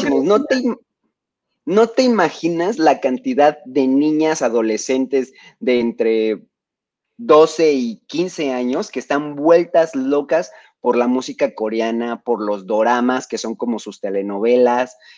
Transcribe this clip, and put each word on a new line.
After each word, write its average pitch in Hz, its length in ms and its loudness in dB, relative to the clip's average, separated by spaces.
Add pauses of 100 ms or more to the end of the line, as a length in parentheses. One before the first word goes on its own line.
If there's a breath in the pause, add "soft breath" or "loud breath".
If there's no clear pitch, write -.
Muchísimos. 269 160 0
No 285 200 2
te 262 120 0
im-, 247 220 -4 (880)
no 214 220 2
te 262 160 0
imaginas 175 760 0
la 151 200 4
cantidad 135 680 0
de 131 220 0
niñas, 151 540 0
adolescentes 123 920 -2 (260 soft breath)
de 123 200 0
entre 113 640 0 (760)
doce 151 560 4
y 120 240 -2 (100)
quince 160 440 -4
años 127 400 -4
que 127 80 -10
están 147 360 -6
vueltas 165 600 2
locas 143 560 -2 (300 soft breath)
por 120 140 0
la 120 120 2
música 127 460 -2
coreana, 113 680 -4
por 113 200 -2
los 104 240 -4
doramas, 123 640 0
que 113 100 -8
son 113 180 -8
como 117 240 -6
sus - 200 -16
telenovelas, 117 960 0 (220 soft breath)